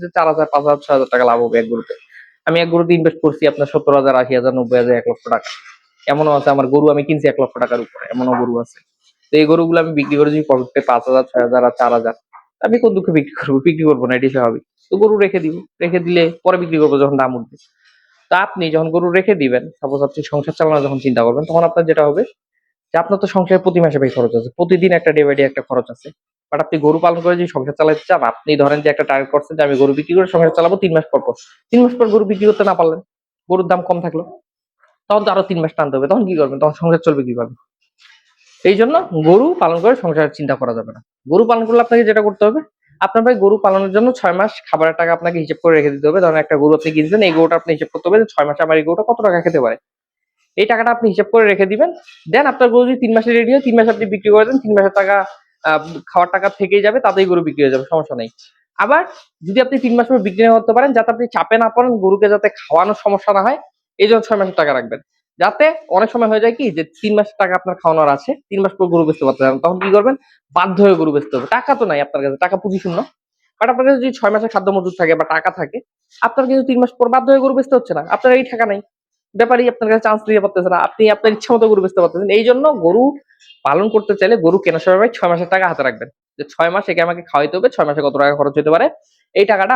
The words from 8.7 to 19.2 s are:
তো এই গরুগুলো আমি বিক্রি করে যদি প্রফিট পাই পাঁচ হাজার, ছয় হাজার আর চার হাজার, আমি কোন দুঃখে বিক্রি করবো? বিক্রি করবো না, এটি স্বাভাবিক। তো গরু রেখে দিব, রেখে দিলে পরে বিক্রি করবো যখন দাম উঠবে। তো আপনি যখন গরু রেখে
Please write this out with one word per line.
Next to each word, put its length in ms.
তো 40
এই 140
গরুগুলো 320
আমি 160
বিক্রি 200
করে 140
যদি 160
প্রফিট 240
পাই 160
পাঁচ 200
হাজার, 200
ছয় 160
হাজার 220
আর 120
চার 180
হাজার, 180
আমি 160
কোন 140
দুঃখে 220
বিক্রি 220
করবো? 180
বিক্রি 220
করবো 180
না, 80
এটি 200
স্বাভাবিক। 280
তো 120
গরু 140
রেখে 140
দিব, 160
রেখে 160
দিলে 240
পরে 180
বিক্রি 200
করবো 220
যখন 140
দাম 180
উঠবে। 220
তো 60
আপনি 280
যখন 220
গরু 120
রেখে 180